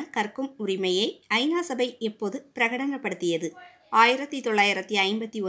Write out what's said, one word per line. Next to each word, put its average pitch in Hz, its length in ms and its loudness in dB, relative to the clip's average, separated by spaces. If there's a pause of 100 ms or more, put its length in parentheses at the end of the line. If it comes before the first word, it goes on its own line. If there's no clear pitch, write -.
(160)
கற்கும் 240 380 -4 (100)
உரிமையை 190 460 2 (320)
ஐநா 330 300 0
சபை 247 180 0 (200)
எப்போது 214 300 -6 (160)
பிரகடனப்படுத்தியது? 226 960 -2 (540)
ஆயிரத்தி 269 440 2
தொள்ளாயிரத்தி 202 480 2 (140)
ஐம்பத்தி 220 400 -4